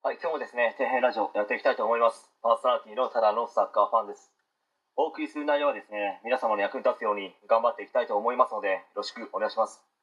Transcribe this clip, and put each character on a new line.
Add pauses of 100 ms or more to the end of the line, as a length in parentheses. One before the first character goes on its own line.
は
い、
今
日
も
で
す
ね、
底
辺
ラ
ジ
オ
や
っ
て
い
き
た
い
と
思
い
ま
す。 (100)
パ
ー
ソ
ナ
リ
テ
ィ
の
た
だ
の
サ
ッ
カ
ー
フ
ァ
ン
で
す。 (640)
お
送
り
す
る
内
容
は
で
す
ね、
皆
様
の
役
に
立
つ
よ
う
に (160)
頑
張
っ
て
い
き
た
い
と
思
い
ま
す
の
で、
よ (160)
ろ
し
く
お
願
い
し
ま
す。 (200)